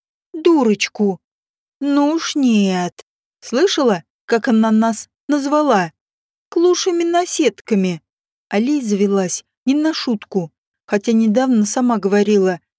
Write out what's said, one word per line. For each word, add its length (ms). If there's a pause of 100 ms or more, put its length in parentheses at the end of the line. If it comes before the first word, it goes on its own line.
(340)
дурочку. 840 (600)
Ну 340
уж 220
нет. 720 (340)
Слышала, 640 (220)
как 220
она 240
нас 380 (180)
назвала? 680 (560)
Клушами-наседками. 1500 (480)
Али 320
завелась 640 (200)
не 100
на 180
шутку, 580 (340)
хотя 260
недавно 540
сама 340
говорила, 600 (200)